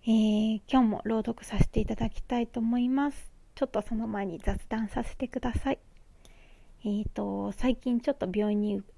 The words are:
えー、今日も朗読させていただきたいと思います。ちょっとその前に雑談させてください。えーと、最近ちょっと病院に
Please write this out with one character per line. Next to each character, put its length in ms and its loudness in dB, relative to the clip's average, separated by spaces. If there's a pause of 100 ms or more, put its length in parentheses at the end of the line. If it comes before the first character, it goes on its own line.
え 20 -2
ー、 600 4
今 140 6
日 80 6
も 160 -2
朗 140 2
読 260 -4
さ 140 -4
せ 100 8
て 100 0
い 60 4
た 120 -2
だ 120 0
き 140 -6
た 180 -2
い 60 0
と 140 -6
思 180 2
い 100 2
ま 220 2
す。 200 -12 (240)
ち 100 0
ょ 20 -2
っ 20 -12
と 140 -2
そ 120 -6
の 120 -2
前 180 -4
に 180 -6
雑 160 0 (120)
談 180 -2
さ 160 -2
せ 100 -8
て 140 -6
く 100 -6
だ 140 -2
さ 200 0
い。 60 -2 (1040)
え 60 -4
ー 240 -2
と、 400 -4
最 240 0
近 240 -2
ち 100 0
ょ 40 0
っ 20 -6
と 180 -4
病 200 2
院 80 0
に 200 -2 (160)